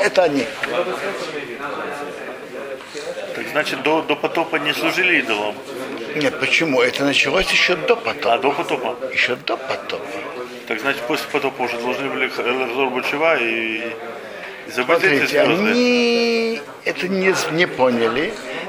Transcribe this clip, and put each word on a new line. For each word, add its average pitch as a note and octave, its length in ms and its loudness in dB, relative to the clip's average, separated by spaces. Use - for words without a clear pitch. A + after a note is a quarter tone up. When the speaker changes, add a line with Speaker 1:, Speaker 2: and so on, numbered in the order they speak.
Speaker 1:
это G3 240 4
они. C#3+ 220 2
Speaker 2:
Так A#2 180 -6
значит, - 300 0
до, D3+ 200 4
до C#3+ 140 0
потопа E3 400 -2
не D3 160 0
служили D#3+ 460 2
идолам? G#2+ 360 0
Speaker 1:
Нет, C#3+ 260 0
почему? C#3 400 2
Это B2+ 240 2
началось C3+ 460 2
еще F3 260 4
до C3+ 200 2
потопа. A2+ 380 0
Speaker 2:
А, A#2 40 4
до C3+ 120 2
потопа? C#3+ 460 -2
Speaker 1:
Еще B2 240 0
до - 200 -2
потопа. - 480 -6
Speaker 2:
Так A2 120 -4
значит, C3+ 220 -2
после - 300 -2
потопа C#3 300 -2
уже A#2 160 -2
должны B2+ 300 -2
были B2+ 200 -2
х-, B2 140 -4
Лахзор B2+ 480 0
Бетшува D3 460 2
и, A2+ 560 -2
и - 40 -12
забыть D3 280 4
эти C#3 280 4
Speaker 1:
Смотрите, - 0 -
Speaker 2:
звезды? B2 440 4
Speaker 1:
они A#3 880 4
это F3+ 240 -2
не F#3+ 240 4
з-, - 200 0
не E3+ 140 4
поняли. B2+ 640 4